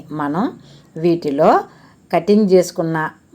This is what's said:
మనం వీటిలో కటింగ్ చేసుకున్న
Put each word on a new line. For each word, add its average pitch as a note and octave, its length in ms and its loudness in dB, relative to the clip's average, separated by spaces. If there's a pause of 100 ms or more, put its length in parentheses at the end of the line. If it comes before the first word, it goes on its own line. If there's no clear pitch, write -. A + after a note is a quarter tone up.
(220)
మనం D#3 240 -4 (580)
వీటిలో E3 480 2 (600)
కటింగ్ G#3 400 2
చేసుకున్న E3+ 440 0 (380)